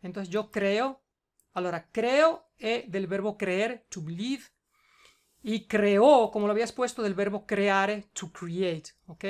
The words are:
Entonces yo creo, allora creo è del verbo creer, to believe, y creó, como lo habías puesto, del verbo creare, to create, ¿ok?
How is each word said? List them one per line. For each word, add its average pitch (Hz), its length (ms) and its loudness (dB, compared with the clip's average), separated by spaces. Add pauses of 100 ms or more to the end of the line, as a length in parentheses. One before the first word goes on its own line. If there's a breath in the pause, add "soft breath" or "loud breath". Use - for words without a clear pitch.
Entonces 180 320 -10
yo 208 180 -2
creo, 220 520 -2 (500)
allora 175 380 -6
creo 285 640 2
è 233 320 -4
del 196 180 -4
verbo 196 300 -4
creer, 208 520 -2
to 180 140 -12
believe, 190 420 -6 (960 soft breath)
y 220 240 -4
creó, 214 640 6
como 208 160 -2
lo 208 60 0
habías 220 200 -2
puesto, 247 300 -4
del 202 120 -2
verbo 202 320 -4
creare, 202 680 0
to - 180 -12
create, 170 600 -4 (160)
¿ok? 165 240 -18